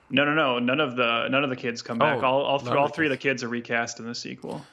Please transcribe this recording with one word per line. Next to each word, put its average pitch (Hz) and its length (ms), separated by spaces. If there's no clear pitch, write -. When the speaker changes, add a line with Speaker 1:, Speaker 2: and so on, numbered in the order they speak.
Speaker 1:
No, 139 140
no, 147 100
no. 131 240
None 127 220
of 127 160
the, 120 320
none 135 140
of 139 60
the 127 60
kids 117 260
come 117 160
back. 139 240
Speaker 2:
Oh, 135 40
Speaker 1:
All, 131 180
all 139 160
th-, 123 80
Speaker 2:
none 120 100
of 143 40
Speaker 1:
all 143 80
Speaker 2:
the - 40
Speaker 1:
three 160 140
of 139 40
the 127 60
Speaker 2:
kids. 131 240
Speaker 1:
kids - 20
are 117 60
recast 117 500
in 113 60
the 120 100
sequel. 123 580